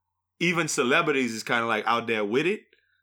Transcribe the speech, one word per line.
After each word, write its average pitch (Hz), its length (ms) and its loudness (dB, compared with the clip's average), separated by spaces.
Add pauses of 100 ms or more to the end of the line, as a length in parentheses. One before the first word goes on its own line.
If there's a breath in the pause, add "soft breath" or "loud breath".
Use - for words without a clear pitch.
(380)
even 170 300 0
celebrities 139 640 0
is 110 100 -8
kinda, 120 240 -2
like, 110 200 0
out 117 200 2
there 110 180 -2
with 123 220 0
it. 208 140 -2 (420 soft breath)